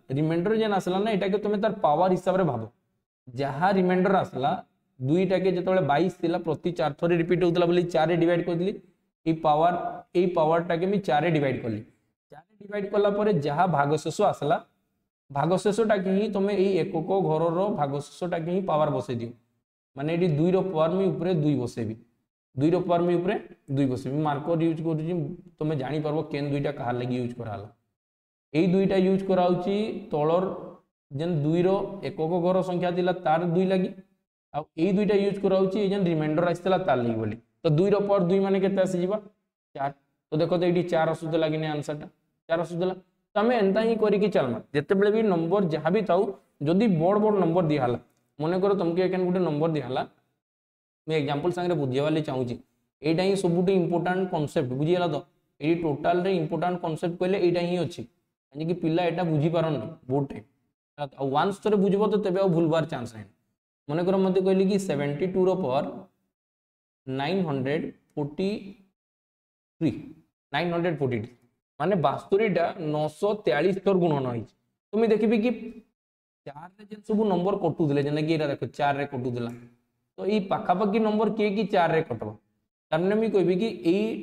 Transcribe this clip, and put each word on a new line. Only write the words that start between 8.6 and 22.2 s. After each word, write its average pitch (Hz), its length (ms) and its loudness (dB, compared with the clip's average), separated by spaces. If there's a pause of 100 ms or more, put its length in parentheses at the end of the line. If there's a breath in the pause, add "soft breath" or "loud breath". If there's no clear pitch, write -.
ଏଇ 165 80 4
ପାୱାର, 160 400 4 (400)
ଏଇ 180 120 4
ପାୱାରଟାକେ 170 600 2
ମୁଇଁ 202 140 2
ଚାରିରେ 156 300 2
ଡିଭାଇଡ୍ 139 320 0
କଲି। 110 180 -4 (520)
ଚାରିରେ - 280 -20
ଡିଭାଇଡ୍ 202 300 -6
କଲା 202 200 2
ପରେ 208 220 2
ଯାହା 151 340 2
ଭାଗଶେଷ 151 560 0
ଆସିଲା, 160 340 0 (760)
ଭାଗଶେଷଟାକେ 190 760 0
ହିଁ 196 220 2
ତମେ 196 220 0
ଏଇ 196 240 2
ଏକକ 160 320 -4 (100)
ଘରର 165 380 0 (100)
ଭାଗଶେଷଟାକେ 160 840 -4
ହିଁ 185 120 0
ପାୱାର 156 280 2
ବସେଇ 131 260 -4
ଦିଅ। 117 140 -6 (680)
ମାନେ, 147 180 -2
ଏଠି 170 140 2
ଦୁଇର 160 320 2
ପାୱାର 165 300 0
ମୁଇଁ 190 180 0
ଉପରେ 165 260 0
ଦୁଇ 151 200 2
ବସେଇବି, 117 400 -4 (640)